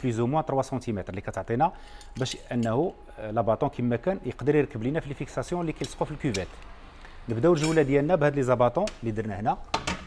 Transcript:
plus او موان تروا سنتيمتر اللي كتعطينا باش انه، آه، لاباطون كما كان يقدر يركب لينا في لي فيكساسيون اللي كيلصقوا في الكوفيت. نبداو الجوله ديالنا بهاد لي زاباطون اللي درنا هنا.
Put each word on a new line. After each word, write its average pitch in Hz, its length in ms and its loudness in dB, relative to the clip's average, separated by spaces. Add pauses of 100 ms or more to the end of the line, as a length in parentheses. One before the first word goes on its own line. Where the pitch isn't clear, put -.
plus 117 160 0
او 117 80 2
موان 151 180 2
تروا 135 160 2
سنتيمتر 113 480 -4
اللي 95 120 -6
كتعطينا 117 500 0 (460)
باش 127 200 -4 (140)
انه، 120 420 2 (260)
آه، 107 120 -8
لاباطون 113 380 2
كما 123 260 0
كان 113 300 -2
يقدر 131 300 2
يركب 135 280 2
لينا 143 160 0
في 143 100 -6
لي 143 60 -8
فيكساسيون 151 460 -4
اللي 160 120 -2
كيلصقوا - 320 -6
في 147 60 -6
الكوفيت. 113 360 -2 (840)
نبداو 117 240 4
الجوله 156 280 4
ديالنا 143 340 6
بهاد 147 200 4
لي 139 80 2
زاباطون 123 420 4 (140)
اللي 113 120 -2
درنا 104 280 -4
هنا. 135 180 0 (500)